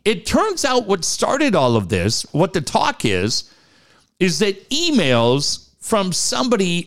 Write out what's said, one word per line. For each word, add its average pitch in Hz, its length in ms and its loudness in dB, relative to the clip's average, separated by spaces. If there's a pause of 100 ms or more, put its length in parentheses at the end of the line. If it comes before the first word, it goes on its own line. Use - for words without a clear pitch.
It 226 200 -2
turns 359 380 0
out 254 220 0
what 190 180 -2
started 269 520 0
all 127 200 4
of 95 140 0
this, 95 420 0
what 170 220 0
the 165 80 -2
talk - 420 -2
is, 101 420 0 (720)
is 170 200 0
that 196 300 -2
emails 139 1000 0 (120)
from 190 320 -2
somebody 196 720 -2